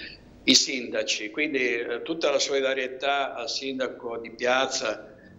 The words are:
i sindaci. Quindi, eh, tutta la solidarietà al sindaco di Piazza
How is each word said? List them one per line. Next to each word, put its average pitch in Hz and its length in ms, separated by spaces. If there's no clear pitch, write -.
i - 140
sindaci. 113 720
Quindi, 135 420
eh, 117 300
tutta 165 300
la 135 80
solidarietà 135 920
al 117 140
sindaco 123 680
di 110 140
Piazza 123 760